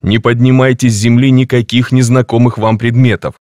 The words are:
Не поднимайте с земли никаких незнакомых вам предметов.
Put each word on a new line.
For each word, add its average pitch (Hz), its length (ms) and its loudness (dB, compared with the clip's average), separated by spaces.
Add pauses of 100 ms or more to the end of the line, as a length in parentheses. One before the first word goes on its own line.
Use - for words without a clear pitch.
Не 104 180 0
поднимайте 127 680 0
с 113 40 -2
земли 117 380 0
никаких 123 600 0
незнакомых 123 640 0
вам 110 200 -2
предметов. 117 580 -2 (180)